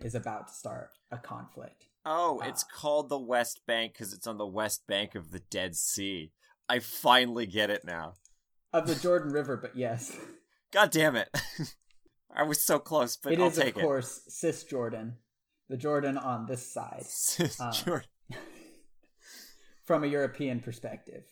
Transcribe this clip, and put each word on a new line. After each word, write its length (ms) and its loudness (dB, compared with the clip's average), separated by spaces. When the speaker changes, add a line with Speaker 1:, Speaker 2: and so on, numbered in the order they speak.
Speaker 1:
is 140 -6
about 320 -6
to 40 -20
start 380 -10
a 40 -10
conflict. 720 -14
Speaker 2:
Oh, 380 0
Speaker 1:
Uh, 60 -4
Speaker 2:
it's 160 -4
called 440 0
the 100 0
West 480 0
Bank 280 0
'cause 180 -10
it's 140 -12
on 100 -6
the 100 -4
west 400 -2
bank 280 0
of 160 -8
the 100 -8
Dead 360 -4
Sea. 560 -2
I 120 2
finally 680 4
get 240 2
it 140 -2
now. 300 -8
Speaker 1:
Of 160 2
the 80 2
Jordan 360 2
River, 240 -2
but 200 -10
yes. 380 -4
<laughs> 280 -20
Speaker 2:
God 180 8
damn 260 6
it. 180 0
<laughs> 420 -4
I 120 2
was 200 2
so 180 6
close, 360 2
but 160 0
Speaker 1:
It 80 6
Speaker 2:
I'll 60 8
Speaker 1:
is, 100 4
of 80 6
Speaker 2:
take 140 0
it. 20 2
Speaker 1:
course, 480 0
Cisjordan. 880 -4
The 80 -6
Jordan 400 2
on 280 -4
this 240 -6
side. 320 -8
Speaker 2:
<laughs> 40 -12
Cisjordan. 960 -2
Speaker 1:
Um, 80 -10
<laughs> 1500 -20
from 200 2
a 20 2
European 540 0
perspective. 720 -10